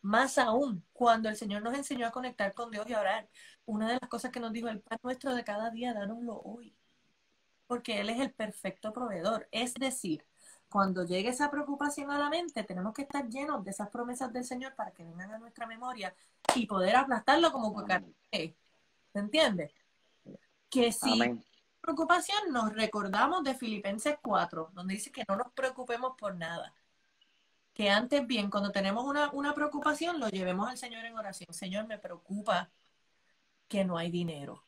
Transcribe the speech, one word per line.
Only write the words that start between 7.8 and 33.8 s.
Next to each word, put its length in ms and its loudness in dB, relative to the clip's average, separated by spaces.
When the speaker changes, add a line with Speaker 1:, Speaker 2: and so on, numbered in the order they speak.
Speaker 1:
Él 100 0
es 120 0
el 100 0
perfecto 600 -6
proveedor. 580 -2
Es 220 -2
decir, 520 -2
cuando 340 2
llegue 240 2
esa 240 2
preocupación 580 -2
a 80 0
la 120 2
mente, 340 -2
tenemos 300 -4
que 80 -6
estar 260 -4
llenos 380 -4
de 60 -6
esas 180 -6
promesas 420 -4
del 140 -4
Señor 300 -8
para 160 -6
que 120 -20
vengan 280 -12
a 80 -10
nuestra 280 -12
memoria 480 -8
y 120 2
poder 280 4
aplastarlo 560 6
como 160 -2
Speaker 2:
Amén. 140 -4
Speaker 1:
cucaracha. 260 0
¿Se 240 -4
entiende? 540 2
Que 240 4
si 280 4
Speaker 2:
Amén. 220 2
Speaker 1:
preocupación, 720 4
nos 200 2
recordamos 680 2
de 120 0
Filipenses 680 -2
cuatro, 520 0
donde 200 -6
dice 180 -8
que 160 -6
no 80 2
nos 160 -4
preocupemos 680 -2
por 160 -4
nada. 400 -6
Que 140 4
antes 340 4
bien, 240 0
cuando 220 0
tenemos 340 0
una, 280 2
una 200 0
preocupación, 680 0
lo 100 0
llevemos 380 0
al 120 -8
Señor 260 -10
en 100 -12
oración. 380 -8
"Señor, 320 -4
me 140 -8
preocupa 720 -2
que 180 2